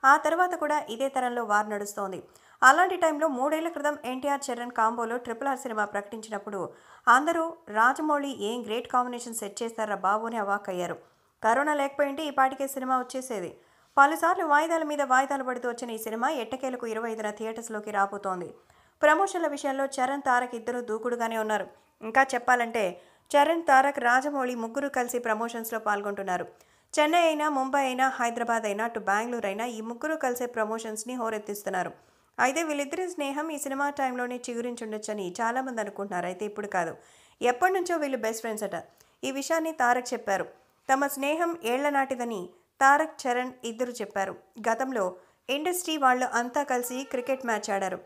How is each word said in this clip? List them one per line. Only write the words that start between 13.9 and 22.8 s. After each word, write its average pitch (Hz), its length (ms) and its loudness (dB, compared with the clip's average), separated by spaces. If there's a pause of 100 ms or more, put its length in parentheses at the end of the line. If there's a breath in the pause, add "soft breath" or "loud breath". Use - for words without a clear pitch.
పలుసార్లు 330 480 6
వాయిదాల 320 400 4
మీద 294 180 -2
వాయిదాలు 269 420 2
పడుతూ 247 240 -4
వచ్చిన 233 220 -6
ఈ 220 160 -6
సినిమా 226 240 0
ఎట్టకేలకు 254 560 -4
ఇరవై 226 240 -4
ఐదున 220 200 -4
థియేటర్స్లోకి 220 600 -8
రాబోతోంది. 196 580 -2 (540 soft breath)
ప్రమోషన్ల 339 460 4
విషయంలో 277 380 -2
చరణ్, 269 400 -2
తారక్ 247 280 2
ఇద్దరూ 247 260 -4
దూకుడుగానే 226 580 -2
ఉన్నారు. 214 280 0 (340 soft breath)
ఇంకా 226 240 -2
చెప్పాలంటే 240 600 -2 (460 loud breath)